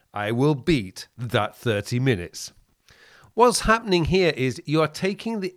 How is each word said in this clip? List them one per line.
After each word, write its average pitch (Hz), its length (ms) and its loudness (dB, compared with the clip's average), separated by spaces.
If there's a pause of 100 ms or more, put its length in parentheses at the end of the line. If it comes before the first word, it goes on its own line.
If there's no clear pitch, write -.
(120)
I 104 180 -4
will 135 240 2
beat 120 640 -2
that 110 400 -2
thirty 113 420 -2
minutes. 113 540 -2 (800)
What's 233 280 4
happening 214 440 2
here 165 320 2
is 127 300 -2
you 156 160 2
are 151 60 2
taking 196 520 -4
the 185 160 -8